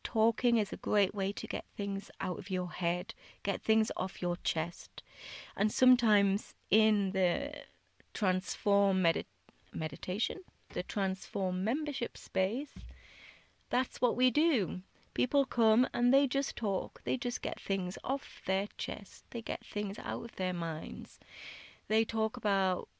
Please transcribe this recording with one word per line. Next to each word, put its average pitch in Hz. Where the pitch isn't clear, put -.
talking 226
is 208
a 185
great 208
way 202
to -
get -
things 196
out 185
of 185
your 180
head, 175
get -
things 220
off -
your 175
chest. -
And 214
sometimes 214
in 208
the 185
Transform 196
medi-, 165
meditation, 170
the 180
Transform 190
membership 277
space, 214
that's 247
what 240
we 254
do. 226
People 262
come 226
and 247
they 277
just 277
talk. 196
They 262
just 240
get -
things 185
off -
their 190
chest. -
They 233
get -
things 208
out 233
of 226
their 185
minds. 170
They 220
talk 220
about 196